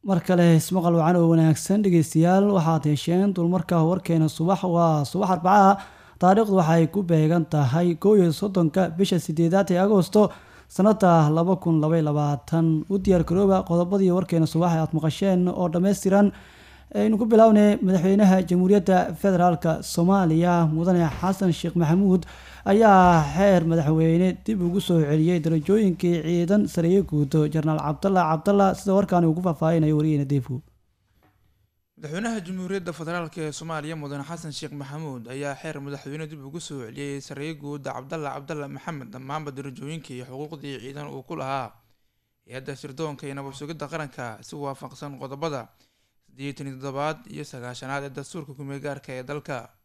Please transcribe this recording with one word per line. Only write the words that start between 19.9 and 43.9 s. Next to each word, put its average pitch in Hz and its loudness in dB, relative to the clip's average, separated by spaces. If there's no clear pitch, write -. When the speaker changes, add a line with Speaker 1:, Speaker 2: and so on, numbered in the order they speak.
Speaker 1:
Mudane 170 2
Xasan 185 -2
Sheekh 170 -6
Maxamuud, 180 2
ayaa 190 6
xeer 185 4
madaxweyne 165 2
dib 214 -4
ugu 175 0
soo 170 2
celiyey 156 2
darajooyinkii 170 0
ciidan 175 0
sareeye 175 2
guuto 147 0
Jenaraal 156 -2
Cabdalla 175 0
Cabdalla, 190 2
sida 196 -4
warkaan 190 2
uu 160 2
ku 170 -4
faahfaahinayo 160 0
wariyeyna 151 0
Deefu. 135 -4
Speaker 2:
Madaxweynaha 202 -8
Jamhuuriyadda 185 -8
Federaalka 165 -8
ee 156 -6
Soomaaliya, 156 -10
Mudane 143 -10
Xasan 160 -12
Sheekh 139 -12
Maxamuud, 139 -12
ayaa 139 -8
xeer 147 -12
madaxweyne 143 -12
dib 151 -18
ugu 139 -14
soo 139 -12
celiyey 139 -12
sareeye 147 -12
guuda 143 -12
Cabdalla 139 -10
Cabdalla 143 -12
Maxamed 139 -14
dhammaanba 143 -12
darajooyinkii 139 -14
iyo 123 -14
xuquuqdii 143 -14
ciidan 139 -14
uu 139 -16
ku 170 -14
lahaa 135 -8
hay-adda 131 -14
sirdoonka 143 -12
iyo 139 -10
nabad 139 -12
sugidda 147 -12
qaranka 131 -12